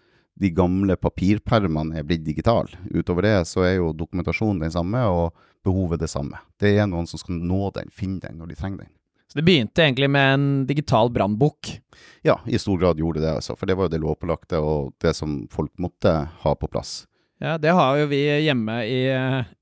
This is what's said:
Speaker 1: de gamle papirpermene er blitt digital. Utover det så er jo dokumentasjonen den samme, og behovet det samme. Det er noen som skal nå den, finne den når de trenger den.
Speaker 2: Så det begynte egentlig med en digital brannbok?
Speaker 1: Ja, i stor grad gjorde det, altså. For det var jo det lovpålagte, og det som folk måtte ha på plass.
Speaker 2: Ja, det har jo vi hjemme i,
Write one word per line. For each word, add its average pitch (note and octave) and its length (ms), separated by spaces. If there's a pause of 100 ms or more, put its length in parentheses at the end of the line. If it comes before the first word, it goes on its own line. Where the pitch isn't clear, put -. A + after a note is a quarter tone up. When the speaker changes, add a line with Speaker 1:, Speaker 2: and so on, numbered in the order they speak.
(400)
Speaker 1:
de F#2+ 100
gamle F2+ 460
papirpermene E2+ 1000
er D2+ 40
blitt D#2+ 220
digital. D#2+ 420 (240)
Utover E2+ 320
det G2+ 240
så - 160
er F#2 140
jo E2+ 160
dokumentasjonen E2+ 680
den D#2+ 120
samme, F#2+ 340
og E2+ 280 (280)
behovet F#2 380
det D#2+ 100
samme. D2 300 (180)
Det G#2 200
er G#2 120
noen E2+ 160
som - 140
skal F2+ 180
nå F#2 380
den, - 180
finne F#2+ 300
den E2 160
når E2 80
de - 100
trenger G2 200
den. - 120 (380)
Speaker 2:
Så - 100
det D#3 60
begynte E3 400
egentlig C#3 260
med C#3 240
en C#3 320
digital C#3 420
brannbok? A2+ 680 (460)
Speaker 1:
Ja, - 220
i A2 120
stor F#2+ 220
grad E2+ 180
gjorde D#2+ 220
det, D#2+ 100
altså. - 260
For - 100
det F#2+ 100
var F#2+ 100
jo D#2+ 80
det D#2+ 80
lovpålagte, D#2+ 560
og D2+ 400
det D#2+ 160
som C#2+ 340
folk D2+ 300
måtte E2 500 (140)
ha D2 120
på - 180
plass. - 340 (360)
Speaker 2:
Ja, C#3+ 160
det D3+ 160
har C#3+ 240
jo D3+ 80
vi C#3+ 140 (240)
hjemme A#2 420
i, B2+ 140 (600)